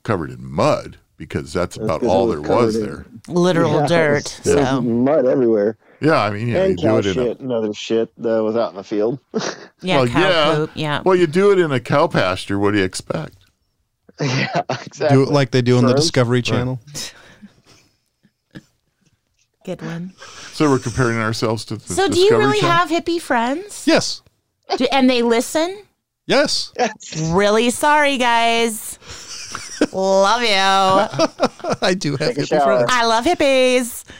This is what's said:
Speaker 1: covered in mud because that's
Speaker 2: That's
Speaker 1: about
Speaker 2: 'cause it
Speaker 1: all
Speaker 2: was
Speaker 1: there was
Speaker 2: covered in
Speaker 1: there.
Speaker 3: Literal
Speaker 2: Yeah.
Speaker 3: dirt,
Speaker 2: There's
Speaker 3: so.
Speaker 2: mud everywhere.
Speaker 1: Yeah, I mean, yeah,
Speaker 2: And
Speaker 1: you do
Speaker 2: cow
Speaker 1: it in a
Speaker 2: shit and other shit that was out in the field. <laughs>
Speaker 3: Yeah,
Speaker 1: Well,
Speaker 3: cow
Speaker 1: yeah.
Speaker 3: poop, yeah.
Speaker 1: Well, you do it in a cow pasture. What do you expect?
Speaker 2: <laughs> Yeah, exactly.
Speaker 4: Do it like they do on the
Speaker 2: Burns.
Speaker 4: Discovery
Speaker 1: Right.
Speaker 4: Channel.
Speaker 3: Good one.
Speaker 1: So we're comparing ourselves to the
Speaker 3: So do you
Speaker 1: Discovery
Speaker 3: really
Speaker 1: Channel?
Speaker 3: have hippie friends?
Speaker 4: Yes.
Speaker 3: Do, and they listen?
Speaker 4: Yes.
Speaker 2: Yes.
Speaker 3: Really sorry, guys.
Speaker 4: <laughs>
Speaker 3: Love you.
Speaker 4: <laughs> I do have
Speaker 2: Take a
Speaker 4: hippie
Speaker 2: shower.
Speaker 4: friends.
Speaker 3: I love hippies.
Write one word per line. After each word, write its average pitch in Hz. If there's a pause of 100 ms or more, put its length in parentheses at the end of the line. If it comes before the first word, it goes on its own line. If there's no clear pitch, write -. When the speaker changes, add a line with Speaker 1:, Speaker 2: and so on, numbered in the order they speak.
Speaker 1:
covered 82
in 64
mud 90 (200)
because 73
that's 87
Speaker 2:
That's 110
Speaker 1:
about 80
Speaker 2:
'cause -
it -
Speaker 1:
all 98
Speaker 2:
was 110
Speaker 1:
there 76
was 110
Speaker 2:
covered -
in 107 (100)
Speaker 1:
there. - (240)
Speaker 3:
Literal 170
Speaker 2:
Yeah. 143
Speaker 3:
dirt, 151
Speaker 2:
There's 139
Speaker 3:
so. 131
Speaker 2:
mud 123
everywhere. 113 (240)
Speaker 1:
Yeah, 151
I 104
mean, 104
yeah, 123
Speaker 2:
And 190
Speaker 1:
you 185
do 170
Speaker 2:
cow 113
Speaker 1:
it 190
in 196
a -
Speaker 2:
shit -
and 269
other 110
shit 113 (120)
that 113
was 110
out 110
in 85
the 98
field. 110 (140)
<laughs> 226 (420)
Speaker 3:
Yeah, 180
Speaker 1:
Well, 123
Speaker 3:
cow 175
Speaker 1:
yeah. 156
Speaker 3:
poop, 151
yeah. 147
Speaker 1:
Well, 185
you 180
do 190
it 190
in 160
a 127
cow 156
pasture. 98
What 101
do 104
you 95
expect? - (420)
Speaker 2:
<laughs> -
Yeah, 135 (240)
exactly. 147
Speaker 4:
Do 135
it 113
like 139
they 127
do 123
on 123
the 120
Speaker 2:
Burns. 143
Speaker 4:
Discovery 127
Speaker 1:
Right. 120
Speaker 4:
Channel. 123 (2750)
Speaker 3:
Good 175
one. 170 (400)
Speaker 1:
So 151
we're 131
comparing 117
ourselves 110
to 113
the -
Speaker 3:
So 381
do -
you 370
Speaker 1:
Discovery 427
Speaker 3:
really 415
Speaker 1:
Channel? 339
Speaker 3:
have 339
hippie 339
friends? 277
Speaker 4:
Yes. - (560)
Speaker 3:
Do, 262
and 262
they 247
listen? 311 (420)
Speaker 4:
Yes. -
Speaker 2:
Yes. 202 (120)
Speaker 3:
Really 208
sorry, 294
guys. 233 (840)
Speaker 4:
<laughs> -
Speaker 3:
Love 196
you. 240
Speaker 4:
<laughs> 196
I 190
do 156
have 233
Speaker 2:
Take -
a 285
Speaker 4:
hippie -
Speaker 2:
shower. 135
Speaker 4:
friends. 240
Speaker 3:
I 240
love 233
hippies. 254 (160)